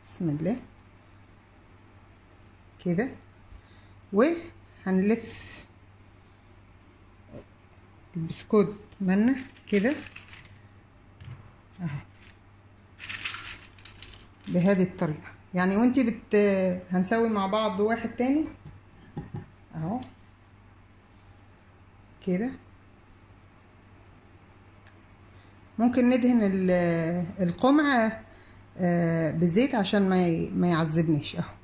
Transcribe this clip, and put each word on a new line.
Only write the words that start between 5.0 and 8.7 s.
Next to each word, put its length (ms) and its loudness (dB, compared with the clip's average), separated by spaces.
البسكوت 600 0